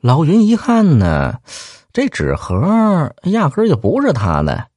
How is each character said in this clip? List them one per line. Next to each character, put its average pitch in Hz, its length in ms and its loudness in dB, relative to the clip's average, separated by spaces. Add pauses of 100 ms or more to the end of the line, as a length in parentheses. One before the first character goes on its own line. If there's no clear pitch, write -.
老 131 260 2
云 208 200 4
一 226 80 2
看 214 440 2
呢， 80 420 0 (500)
这 262 200 -2
纸 - 240 -4
盒 185 880 0
压 196 260 0
根 208 160 -2
儿 233 40 0
就 175 60 2
不 117 280 -2
是 262 100 0
他 92 300 -2
的 69 340 -4